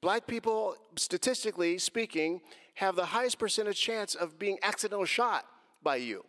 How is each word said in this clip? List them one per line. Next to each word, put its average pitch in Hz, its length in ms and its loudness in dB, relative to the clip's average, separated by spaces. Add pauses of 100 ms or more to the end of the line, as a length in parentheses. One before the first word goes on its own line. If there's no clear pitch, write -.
Black 208 260 2
people, 220 500 0 (200)
statistically 185 800 0
speaking, 180 600 0 (340)
have 190 220 0
the 175 100 2
highest 240 320 0
percentage 208 420 0
chance 220 340 -2
of 160 240 -6
being 196 240 -2
accidental 202 440 0
shot 220 400 2 (360)
by 143 140 2
you. 117 320 -4